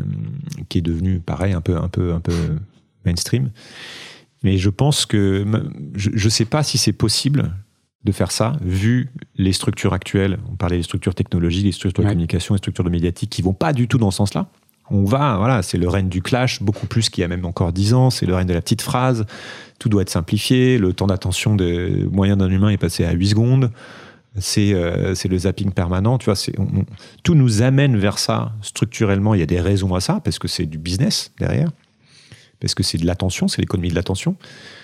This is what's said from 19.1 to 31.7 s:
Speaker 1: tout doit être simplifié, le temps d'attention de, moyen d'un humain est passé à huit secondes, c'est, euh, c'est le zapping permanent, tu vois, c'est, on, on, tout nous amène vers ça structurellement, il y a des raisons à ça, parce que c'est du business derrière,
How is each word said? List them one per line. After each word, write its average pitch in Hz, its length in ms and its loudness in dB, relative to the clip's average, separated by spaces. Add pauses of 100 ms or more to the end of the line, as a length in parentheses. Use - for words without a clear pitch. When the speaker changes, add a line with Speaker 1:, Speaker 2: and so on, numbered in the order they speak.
Speaker 1:
tout - 100 -2
doit 101 140 4
être 92 80 -4
simplifié, 127 640 2
le 92 160 2
temps 98 140 -2
d'attention 92 500 0
de, 90 560 0
moyen 98 240 2
d'un 95 140 2
humain 95 180 4
est 104 80 2
passé 87 300 -2
à 85 60 0
huit 87 160 2
secondes, 120 420 4 (640)
c'est, 101 380 0
euh, 90 400 0
c'est - 140 -4
le 92 100 2
zapping 95 320 -2
permanent, 92 480 0
tu - 80 -4
vois, 101 100 2
c'est, - 220 -6
on, 95 60 0
on, 98 200 0 (380)
tout 175 120 4
nous 120 280 6
amène 135 340 4
vers 98 220 2
ça 113 420 -2
structurellement, 101 720 0
il 98 80 4
y - 20 2
a 78 40 0
des 87 160 0
raisons 95 320 2
à 90 80 0
ça, 208 200 -2
parce - 160 -4
que - 100 -6
c'est 87 180 -4
du 78 100 -8
business 90 640 -2
derrière, 117 320 0 (920)